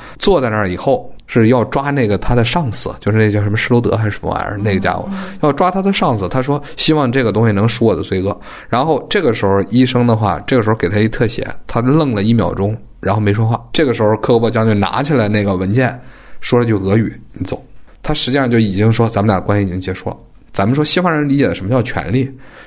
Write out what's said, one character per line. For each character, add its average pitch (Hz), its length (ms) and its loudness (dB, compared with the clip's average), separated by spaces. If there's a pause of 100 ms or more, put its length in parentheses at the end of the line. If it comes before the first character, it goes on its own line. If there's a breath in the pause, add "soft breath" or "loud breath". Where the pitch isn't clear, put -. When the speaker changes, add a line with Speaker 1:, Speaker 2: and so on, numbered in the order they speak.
(200 loud breath)
Speaker 1:
坐 185 200 2
在 120 120 -2
那 107 40 -2
儿 101 140 0
以 90 80 -4
后 - 340 -2 (140)
是 113 220 2
要 120 180 4
抓 139 240 -2
那 139 180 0
个 101 80 2
他 120 200 0
的 - 100 4
上 139 260 -2
司， - 280 -8
就 101 120 -2
是 110 60 2
那 107 140 4
叫 104 100 0
什 104 80 -2
么 110 80 0
施 - 140 -4
罗 120 100 4
德 98 160 0
还 110 80 0
是 104 60 0
什 - 100 -10
么 82 80 -6
玩 - 100 -2
意 - 40 -4
儿， 101 120 -6
那 101 200 -2
个 95 40 -2
家 90 140 0
伙， 90 180 -6
Speaker 2:
嗯。 - 300 -10
Speaker 1:
要 151 100 4
抓 180 200 2
他 190 100 -2
的 196 100 0
上 160 240 0
司。 92 140 -4
他 127 140 0
说 143 180 -2 (160 loud breath)
希 - 160 2
望 139 180 2
这 131 120 0
个 107 80 0
东 110 160 2
西 110 40 4
能 101 160 2
赎 117 160 0
我 104 120 4
的 87 80 -4
罪 95 180 -4
恶。 98 180 -4 (300 loud breath)
然 127 160 0
后 143 240 0
这 208 100 0
个 135 140 2
时 104 140 0
候 98 120 4 (120)
医 123 120 4
生 127 220 2
的 117 100 4
话， 98 300 0
这 135 100 0
个 120 60 4
时 104 80 0
候 113 60 2
给 90 120 -2
他 104 120 0
一 110 80 2
特 110 200 0
写， - 160 -4 (220)
他 - 160 -2
愣 139 320 2
了 101 80 -2
一 113 140 2
秒 95 180 0
钟， 104 240 -2 (220)
然 98 160 -2
后 110 40 0
没 101 140 2
说 110 140 2
话。 117 120 0 (140)
这 165 100 2
个 120 120 0
时 110 80 0
候 107 140 4
科 120 200 2
波 110 140 2
将 113 120 0
军 107 160 2
拿 101 220 0
起 143 100 -2
来 117 160 2
那 104 160 2
个 98 120 0
文 92 180 -2
件， 127 260 0 (400 loud breath)
说 123 200 2
了 120 60 2
句 113 80 2
俄 95 220 0
语 110 160 2 (220)
，“你 - 100 -10
走。” - 160 -6 (440 soft breath)
他 156 100 -2
实 - 160 -2
际 135 80 0
上 135 100 0
就 117 120 2
已 101 160 0
经 107 160 4
说 113 180 2
咱 101 140 0
们 107 40 2
俩 98 120 2
关 104 200 0
系 101 60 0
已 90 60 -2
经 92 100 -4
结 92 100 -6
束 - 160 -10
了。 - 80 -6 (380)
咱 98 140 0
们 131 80 0
说 151 100 2
西 180 160 2
方 180 100 0
人 147 160 0
理 139 80 2
解 131 120 2
的 82 80 -2
什 - 100 -8
么 104 60 -4
叫 127 100 2
权 90 320 -4
利， 131 180 0 (360 loud breath)